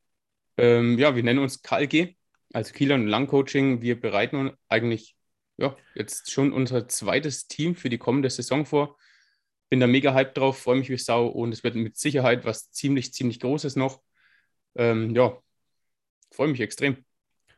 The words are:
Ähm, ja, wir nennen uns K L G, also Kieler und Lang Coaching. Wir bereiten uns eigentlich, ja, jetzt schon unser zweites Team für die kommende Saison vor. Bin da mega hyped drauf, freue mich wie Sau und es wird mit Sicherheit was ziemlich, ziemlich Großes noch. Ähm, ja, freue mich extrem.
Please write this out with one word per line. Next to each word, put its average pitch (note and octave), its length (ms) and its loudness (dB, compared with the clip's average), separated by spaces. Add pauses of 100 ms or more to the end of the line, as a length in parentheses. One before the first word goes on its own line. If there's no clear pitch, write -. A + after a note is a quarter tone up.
(580)
Ähm, A#2+ 400 4
ja, C#3 180 4
wir A#2+ 60 0
nennen A#2+ 180 2
uns C3+ 220 -4
K - 160 -2
L D3 80 0
G, D#3+ 280 0 (400)
also A2 180 -4
Kieler C#3+ 220 0
und A#2 140 2
Lang A2+ 180 2
Coaching. C3+ 560 0
Wir A#2+ 180 -4
bereiten A2+ 360 -2
uns C3+ 160 -4 (160)
eigentlich, A2+ 480 -2 (420)
ja, C3+ 180 -2 (180)
jetzt - 360 -10
schon C3+ 220 0
unser B2+ 360 -2
zweites C3 600 -4
Team E3 260 -4
für D3+ 160 -6
die A#2 80 -4
kommende C3 320 0
Saison C3+ 340 -2
vor. D3 320 -2 (720)
Bin C3 120 2
da B2+ 60 6
mega C3 280 4
hyped C3+ 240 2
drauf, C3+ 240 0
freue B2 140 2
mich C3 120 -2
wie B2+ 80 -4
Sau A#2+ 300 0
und A#2 260 -4
es A2+ 100 -12
wird - 120 -2
mit A#2 240 -4
Sicherheit C3 480 2
was - 240 -6
ziemlich, C#3 420 -2
ziemlich A#2+ 280 -4
Großes C#3 360 -4
noch. C3 240 -2 (760)
Ähm, A2+ 380 2
ja, B2 220 4 (960)
freue C#3 160 -2
mich B2+ 120 -4
extrem. B2+ 440 -4 (540)